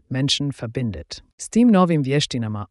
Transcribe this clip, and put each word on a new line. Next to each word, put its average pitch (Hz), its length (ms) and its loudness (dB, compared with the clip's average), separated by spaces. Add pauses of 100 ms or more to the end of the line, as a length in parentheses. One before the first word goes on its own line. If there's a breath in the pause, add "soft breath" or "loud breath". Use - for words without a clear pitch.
Menschen 135 420 -2 (100)
verbindet. 113 600 -8 (140)
S - 120 -16
tim 240 180 4
novim 180 340 4
vještinama 120 680 -2